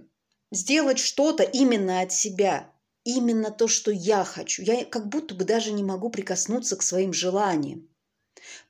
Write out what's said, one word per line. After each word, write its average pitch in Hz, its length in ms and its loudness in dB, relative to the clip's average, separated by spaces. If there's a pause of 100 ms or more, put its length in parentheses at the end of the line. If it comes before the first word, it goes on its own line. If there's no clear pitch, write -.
(520)
сделать 262 460 2
что-то 302 440 2
именно 202 580 2
от 185 120 -2
себя, 190 600 0 (320)
именно 233 460 0
то, 220 180 2
что - 220 0
я 196 340 2
хочу. - 380 -8
Я 226 240 2
как 214 220 -4
будто 294 260 -6
бы 185 100 -2
даже 214 280 0
не 202 120 0
могу 190 260 -2
прикоснуться 202 640 -4
к - 60 -6
своим 185 300 0
желаниям, 180 760 0 (800)